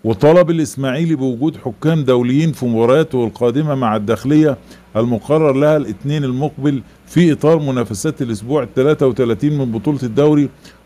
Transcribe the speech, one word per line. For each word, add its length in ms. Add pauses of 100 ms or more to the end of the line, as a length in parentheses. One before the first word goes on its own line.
وطلب 460
الإسماعيلي 640
بوجود 420
حكام 460
دوليين 480
في 140
مبارياته 600
القادمة 500
مع 200
الداخلية 600 (380)
المقرر 580
لها 240
الاثنين 460
المقبل 580 (260)
في 240
إطار 280
منافسات 640
الأسبوع 420
الثلاثة 440
وثلاثين 500
من 140
بطولة 320
الدوري، 460 (360)